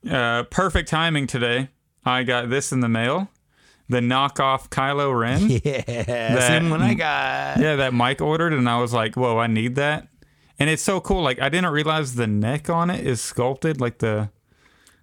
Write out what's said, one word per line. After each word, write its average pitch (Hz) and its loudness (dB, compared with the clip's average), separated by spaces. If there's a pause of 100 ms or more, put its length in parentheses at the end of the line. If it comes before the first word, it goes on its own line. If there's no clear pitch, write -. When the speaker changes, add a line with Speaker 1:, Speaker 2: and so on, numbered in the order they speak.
Speaker 1:
know. 185 -4
Speaker 2:
Uh, 117 0
perfect 180 -2
timing 156 0
today. 123 -2 (360)
I 127 2
got 120 0
this 139 -2
in 131 0
the 120 0
mail. 127 0 (600)
The 123 0
knockoff 135 0
Kylo 139 0
Ren. 135 2
Speaker 1:
<laughs> - 2
Yeah, 120 -4
Speaker 2:
That 120 0
Speaker 1:
same 123 2
one 156 0
I - 4
Speaker 2:
m-, - 0
Speaker 1:
got. 139 -2
Speaker 2:
yeah, 151 2
that 131 0
Mike 123 0
ordered, 160 0
and 127 2
I 120 2
was 117 -2
like, 110 0
"Whoa, 123 2
I 117 2
need 113 0
that." 147 -2 (500)
And 147 2
it's 156 0
so 190 2
cool. 185 0
Like, 127 0
I 135 2
didn't 175 2
realize 147 0
the 120 0
neck 110 0
on 170 2
it - -4
is 123 -2
sculpted. 135 -2
Like, 120 -4
the, 107 0 (720)